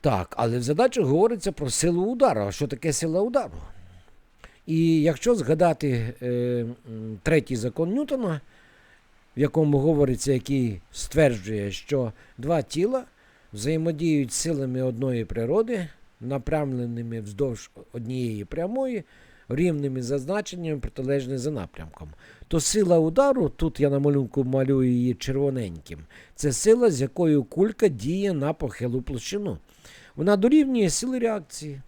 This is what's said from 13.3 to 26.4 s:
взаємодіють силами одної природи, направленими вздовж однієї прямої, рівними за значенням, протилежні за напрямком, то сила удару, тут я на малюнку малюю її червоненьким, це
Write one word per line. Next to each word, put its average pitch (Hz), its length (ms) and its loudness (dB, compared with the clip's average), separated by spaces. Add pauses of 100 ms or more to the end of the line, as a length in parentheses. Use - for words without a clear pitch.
взаємодіють 156 800 0
силами 135 500 -2
одної 123 420 -2
природи, 180 640 -2 (320)
направленими 120 1000 -4
вздовж 104 500 -4 (220)
однієї 117 520 -6
прямої, 214 600 -4 (440)
рівними 143 540 0
за 131 160 -2
значенням, 165 640 -6
протилежні 135 580 -4
за 131 120 -2
напрямком, 80 580 -10 (400)
то 165 120 2
сила 180 380 4
удару, 208 500 4
тут - 320 -2
я 143 100 4
на 139 80 0
малюнку 139 460 2
малюю 131 480 2
її 123 220 2
червоненьким, 123 840 -4 (340)
це 147 180 0